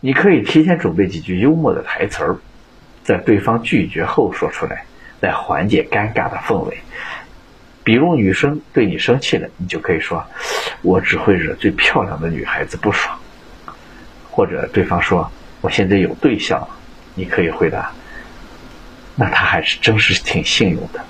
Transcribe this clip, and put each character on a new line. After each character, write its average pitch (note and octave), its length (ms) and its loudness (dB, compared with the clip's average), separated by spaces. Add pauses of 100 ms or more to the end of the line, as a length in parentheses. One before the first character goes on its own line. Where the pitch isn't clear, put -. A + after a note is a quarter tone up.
你 C3 120 0
可 F#3 180 6
以 D3+ 120 6
提 D#3 200 4
前 E3+ 160 4
准 E2 160 0
备 F#2 120 4
几 E2+ 120 -6
句 F2+ 200 -4
幽 C#3 140 4
默 C#3 200 2
的 - 100 -4
台 - 240 -4
词 - 160 -6
儿， - 140 -2 (680)
在 D#3+ 140 2
对 G#2+ 200 4
方 A2+ 260 0
拒 G#2 220 2
绝 - 200 -4
后 G#2+ 260 0
说 D#2 180 -4
出 - 160 -6
来， - 200 -8 (340)
来 F2 140 0
缓 E2+ 340 -2
解 D3 240 2
尴 G#2 220 -2
尬 - 160 -2
的 - 80 -8
氛 G#2 220 -2
围。 - 180 -6 (1040)
比 A2+ 100 4
如 D#3 220 4
女 G2 160 4
生 C#3+ 300 0 (100)
对 B2 140 4
你 F2 120 -2
生 B2 220 2
气 - 160 0
了， D#2+ 220 -4
你 F2+ 100 -6
就 E2 100 -8
可 F2 160 -2
以 D#2 60 0
说 D#2+ 260 -6 (560)
，“我 F#2 200 4
只 - 160 0
会 G2+ 180 4
惹 D#2+ 200 -2
最 G#2+ 160 0
漂 - 320 2
亮 E2 180 -6
的 E2 80 -2
女 C#2+ 160 -4
孩 - 180 -4
子 - 140 -10
不 G#2 160 0
爽。” - 260 -4 (1120)
或 - 160 2
者 - 240 -6
对 F#2 140 2
方 F2 160 0
说 E2+ 280 0 (300)
，“我 F#2 100 -2
现 F#2+ 200 0
在 G2+ 80 4
有 F#2 240 2
对 A#2+ 180 2
象 - 220 -2
了。” - 80 -12 (440)
你 F#2 120 -8
可 - 160 -2
以 E2 80 2
回 D#2+ 200 0
答 - 220 -6 (1300)
，“那 F#2+ 120 2
他 - 140 0
还 - 180 0
是 - 200 -4
真 A2 180 4
是 - 240 0
挺 - 220 -2
幸 - 240 2
运 D#2 80 0 (160)
的。” - 160 -10